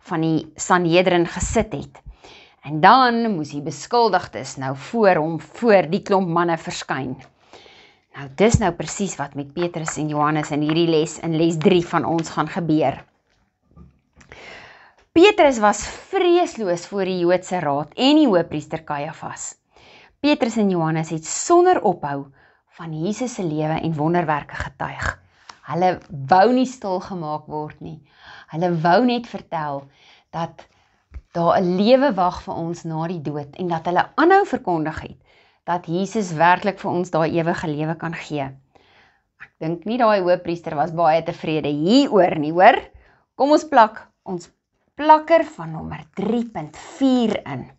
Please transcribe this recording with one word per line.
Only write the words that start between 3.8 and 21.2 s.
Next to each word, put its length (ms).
nou 200
voor 380
hom, 260
voor 500
die 120
klomp 260
manne 300
verskyn. 580
Nou, 140
dis 240
nou 160
presies 400
wat 220
met 180
Petrus 400
en 160
Johannes 400
in 140
hierdie 240
les, 340
in 140
les 180
drie 320
van 160
ons 300
gaan 180
gebeur. 460
Petrus 480
was 160
vreesloos 800
voor 180
die 140
Joodse 420
Raad 320
en 240
die 80
hoëpriester 600
Kajafas. 640
Petrus 400
en 120
Johannes 400
het 160